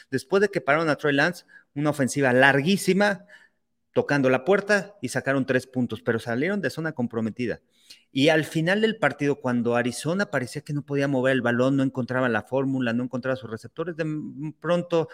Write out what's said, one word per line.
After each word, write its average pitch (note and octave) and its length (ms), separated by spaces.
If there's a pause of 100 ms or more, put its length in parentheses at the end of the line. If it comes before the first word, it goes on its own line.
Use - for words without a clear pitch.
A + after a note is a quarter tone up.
(100)
Después D#3 300
de G#3 80
que F3 120
pararon D#3 280
a C#3+ 80
Trey D3 180
Lance, D#3 300 (320)
una D3 140
ofensiva C#3 420
larguísima, F3+ 920 (680)
tocando C3 380
la C3 140
puerta G3+ 560
y B2+ 80
sacaron C#3 380
tres B2+ 220
puntos, A#2+ 340
pero A2+ 160
salieron C#3+ 420
de C#3 100
zona D#3+ 220
comprometida. A2+ 680 (500)
Y C3+ 200
al D#3 140
final E3 360
del A3 160
partido, C#3+ 400
cuando A#2+ 400
Arizona C#3+ 540
parecía C3+ 320
que - 100
no D3 100
podía C#3 260
mover C3 240
el B2+ 100
balón, B2 340
no C3+ 60
encontraba B2+ 460
la G#2+ 140
fórmula, C3 500
no A#2+ 120
encontraba B2+ 320
sus A2+ 140
receptores, D#3 460
de D#3+ 80
m-, D3+ 560
pronto E3+ 540